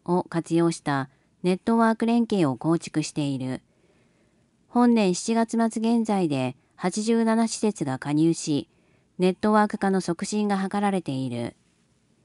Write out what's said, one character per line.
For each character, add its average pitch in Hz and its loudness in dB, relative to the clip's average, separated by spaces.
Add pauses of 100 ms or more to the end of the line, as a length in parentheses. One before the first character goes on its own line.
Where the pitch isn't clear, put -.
を 175 0
活 165 -4
用 170 4
し 165 -6
た 139 -4 (340)
ネ 180 2
ッ - 0
ト 226 0
ワ 226 4
ー 226 0
ク 226 -4
連 233 2
携 190 2
を 127 -2
構 165 0
築 - -4
し - -10
て 156 -4
い 139 -4
る。 131 -8 (1040)
本 240 4
年 196 4
七 226 -4
月 226 0
末 226 0
現 226 0
在 190 0
で 131 -2 (220)
八 185 -4
十 226 2
七 226 2
施 - -10
設 202 -2
が 131 -4
加 143 -6
入 160 4
し、 147 -4 (480)
ネ 185 2
ッ 185 -2
ト 214 0
ワ 214 4
ー - 2
ク 208 -6
化 196 0
の 190 2
促 175 -4
進 214 -2
が 202 0
図 196 -4
ら 202 0
れ 190 -2
て 147 -6
い 131 -4
る。 117 -8 (680)